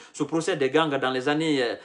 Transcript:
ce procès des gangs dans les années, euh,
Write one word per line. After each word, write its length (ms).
ce 120
procès 320
des 120
gangs 260
dans 160
les 200
années, 320
euh, 120